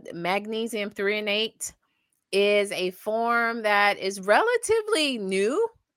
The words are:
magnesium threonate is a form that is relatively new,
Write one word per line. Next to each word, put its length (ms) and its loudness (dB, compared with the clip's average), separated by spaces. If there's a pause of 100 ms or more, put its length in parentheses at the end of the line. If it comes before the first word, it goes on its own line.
(120)
magnesium 800 -4
threonate 840 -4 (600)
is 400 2
a 180 -2
form 720 -2
that 360 4
is 220 -6
relatively 1000 2
new, 500 0 (280)